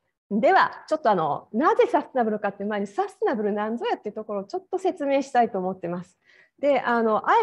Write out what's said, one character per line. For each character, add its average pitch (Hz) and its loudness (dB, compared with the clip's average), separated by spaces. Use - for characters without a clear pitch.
で 226 4
は、 294 2
ち - -4
ょ 214 0
っ - -20
と 233 2
あ 208 4
の、 151 -2
な 320 2
ぜ 453 4
サ 294 0
ス - -8
テ - -20
ナ 247 2
ブ 220 -2
ル 214 -2
か 208 -4
っ 196 -8
て 202 -10
い - -6
う - -4
前 214 -4
に、 202 -4
サ 392 -4
ス - -20
テ 453 -4
ナ 349 0
ブ 214 -2
ル 202 0
な 214 -4
ん 233 -6
ぞ 392 -6
や 480 -2
っ - -8
て 214 -12
い - -10
う - -14
と 220 -10
こ 214 -8
ろ 202 -4
を - -12
ち 262 -10
ょ 370 -8
っ - -16
と 370 -4
説 330 -4
明 277 2
し 269 -12
た 247 4
い 226 0
と 196 -6
思 185 -4
っ 185 -14
て 175 -8
ま 175 -8
す。 - -20
で、 277 0
あ 233 0
の、 220 0
あ 330 4